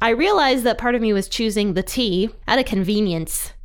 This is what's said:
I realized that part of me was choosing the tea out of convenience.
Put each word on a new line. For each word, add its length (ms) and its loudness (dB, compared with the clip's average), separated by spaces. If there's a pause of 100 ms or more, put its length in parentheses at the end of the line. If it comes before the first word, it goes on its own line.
I 100 2
realized 540 2
that 140 2
part 160 0
of 80 0
me 100 2
was 160 0
choosing 460 0
the 80 0
tea 480 0 (160)
out 140 2
of 40 0
convenience. 880 -2 (120)